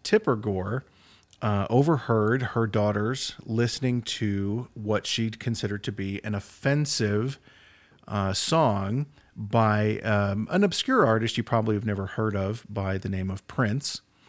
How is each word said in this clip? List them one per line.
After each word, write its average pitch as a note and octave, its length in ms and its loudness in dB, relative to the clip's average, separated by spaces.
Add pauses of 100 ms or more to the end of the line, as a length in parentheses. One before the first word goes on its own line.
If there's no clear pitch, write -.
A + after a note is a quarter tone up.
Tipper - 340 2
Gore, G#2 500 -2 (560)
uh, G2+ 280 0
overheard B2 720 4
her A#2 260 0
daughters G#2 680 0 (100)
listening A#2+ 560 0
to G#2 720 -2
what G#2 320 -2
she'd A2+ 340 -2
considered G#2 440 -4
to A2+ 80 -4
be G2 320 -6
an G#2+ 100 -4
offensive, B2 1040 0 (680)
uh, G2 260 -2
song A#2+ 760 2 (280)
by, G#2+ 640 2
um, G2+ 520 0
an G3 120 4
obscure G3+ 420 2
artist A2+ 320 2
you A#2 60 0
probably A2 320 2
have G#2 100 -2
never G2+ 200 -2
heard A2 300 -2
of G2+ 340 -2
by G2 280 -2
the F#2+ 120 -4
name F#2+ 200 -2
of F#2+ 180 -6
Prince. A#2+ 540 -2 (280)